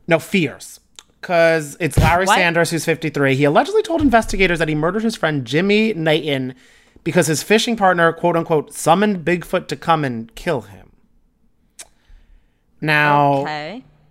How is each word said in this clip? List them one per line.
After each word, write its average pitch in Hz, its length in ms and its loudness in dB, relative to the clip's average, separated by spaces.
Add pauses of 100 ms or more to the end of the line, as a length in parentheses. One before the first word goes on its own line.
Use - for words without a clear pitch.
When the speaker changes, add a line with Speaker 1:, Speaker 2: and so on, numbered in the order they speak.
Speaker 1:
No, 165 100 4
fears. 143 640 -4 (400)
'Cause 165 580 0
it's 165 200 -2
Larry 165 260 4
Speaker 2:
What? 202 120 2
Speaker 1:
Sanders, 170 340 2
who's 160 160 -4
fifty-three. 143 500 0
He 143 80 2
allegedly 277 380 2
told 330 180 -4
investigators 220 580 2
that 160 100 -2
he 156 60 -2
murdered 175 280 -2
his 220 140 -2
friend 151 280 -2
Jimmy 202 480 0
Knighton 151 600 -2 (480)
because 160 240 0
his 151 160 -2
fishing 226 340 0
partner, 180 380 2
quote 175 220 0
unquote, 165 360 -2
"summoned 185 540 0
Bigfoot 175 420 -2
to 151 80 -8
come 160 280 0
and 117 300 -8
kill - 280 -4
him." 98 300 -20 (1900)
Now, 147 600 2
Speaker 2:
Okay. 156 420 -10 (260)